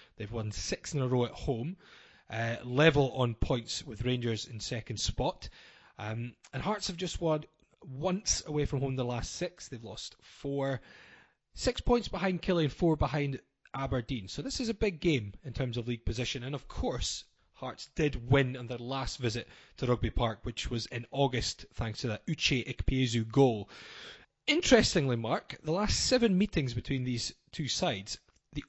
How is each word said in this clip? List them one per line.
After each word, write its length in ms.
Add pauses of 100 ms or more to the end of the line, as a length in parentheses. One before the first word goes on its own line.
(160)
They've 160
won 200
six 420
in 80
a 60
row 180
at 60
home, 440 (560)
uh, 320
level 500
on 200
points 520
with 200
Rangers 400
in 140
second 380
spot. 520 (500)
Um, 340 (200)
and 100
Hearts 240
have 100
just 220
won 240 (380)
once 680
away 180
from 140
home 160
the 80
last 320
six. 320
They've 160
lost 380
four. 580 (760)
Six 260
points 260
behind 340
Killie 220
and 100
four 220
behind 440 (360)
Aberdeen. 540
So 120
this 200
is 80
a 40
big 280
game 320 (100)
in 80
terms 260
of 120
league 160
position. 380
And 120
of 140
course, 560 (300)
Hearts 400
did 360
win 240
on 120
their 100
last 400
visit 300 (300)
to 100
Rugby 220
Park, 340
which 280
was 140
in 260
August, 540 (100)
thanks 260
to 60
that 200
Uche 380
Ikpeazu 640
goal. 400 (800)
Interestingly, 680
Mark, 480
the 80
last 300
seven 360
meetings 360
between 320
these 280 (200)
two 160
sides, 480 (340)
the 180